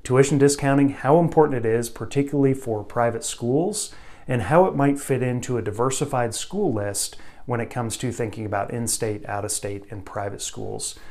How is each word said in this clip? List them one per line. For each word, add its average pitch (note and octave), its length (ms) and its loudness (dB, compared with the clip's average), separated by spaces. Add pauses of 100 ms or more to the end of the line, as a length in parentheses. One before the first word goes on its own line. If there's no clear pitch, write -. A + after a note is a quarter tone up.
tuition C3+ 320 6
discounting, C#3 540 6
how C#3+ 280 4
important D3+ 460 4
it - 20 0
is, A#2 220 2
particularly C#3 640 0
for A2+ 320 -4
private A#2 400 0
schools, D#3+ 680 -2 (320)
and B2 160 0
how E3 240 6
it F#3 100 -2
might C#3 240 2
fit B2+ 220 -2
into B2 340 -2
a A2 60 -2
diversified A#2+ 720 0
school F3+ 400 -2
list G2+ 420 -4 (300)
when A#2+ 140 -2
it A2+ 100 -6
comes A#2 260 -4
to A#2+ 160 -4
thinking A2+ 320 -6
about G2+ 260 -2
in-state, A2 560 -4
out-of-state, G2+ 640 -6
and G2+ 140 -10
private G2+ 380 -8
schools - 560 -8 (120)